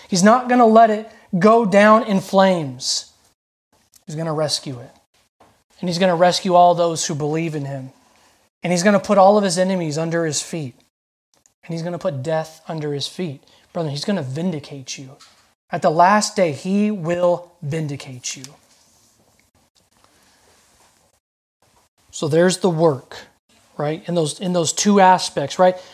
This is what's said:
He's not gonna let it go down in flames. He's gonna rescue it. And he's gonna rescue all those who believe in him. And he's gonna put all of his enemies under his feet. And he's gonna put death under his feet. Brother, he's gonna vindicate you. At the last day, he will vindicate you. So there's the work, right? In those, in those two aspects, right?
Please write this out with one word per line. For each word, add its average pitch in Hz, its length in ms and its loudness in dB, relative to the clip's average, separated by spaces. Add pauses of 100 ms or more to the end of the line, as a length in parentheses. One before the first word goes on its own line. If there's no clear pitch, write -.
He's 180 160 0
not 247 260 4
gonna 247 180 4
let 220 240 6
it 214 200 -6 (280)
go 220 260 4
down 214 400 4
in 196 160 -2
flames. 175 920 -2 (920)
He's 156 80 -14
gonna 160 180 -8
rescue 147 460 -6
it. 120 120 -20 (880)
And 180 80 -4
he's 170 100 -2
gonna 185 160 2
rescue 175 400 2
all 175 220 6
those 170 300 -2
who 165 100 -6
believe 156 400 -4
in 143 80 -8
him. 135 260 -12 (720)
And 175 100 -2
he's 175 120 0
gonna 202 160 2
put 196 180 0
all 196 180 8
of 208 60 2
his 180 160 -2
enemies 180 400 -2
under 165 260 -2
his 151 160 -4
feet. 143 360 -10 (880)
And - 100 -12
he's 165 80 -8
gonna 175 160 -8
put 147 240 -6
death 160 460 -6
under 151 240 -6
his 135 160 -8
feet. 160 340 -10 (300)
Brother, 165 180 -6
he's 143 140 -8
gonna 196 180 -2
vindicate 143 760 -8
you. 131 180 -20 (540)
At 170 120 -6
the 185 80 2
last 185 460 2
day, 175 160 0
he 202 400 -2
will 175 580 -2 (100)
vindicate 143 760 -8
you. 135 80 -18 (3750)
So - 160 -6
there's 175 300 2
the 196 120 0
work, 156 460 -2 (600)
right? 156 280 -6
In 170 80 -6
those, 156 240 -2
in 180 140 -4
those 170 220 -2
two 202 260 2
aspects, 180 580 2
right? 185 180 4 (180)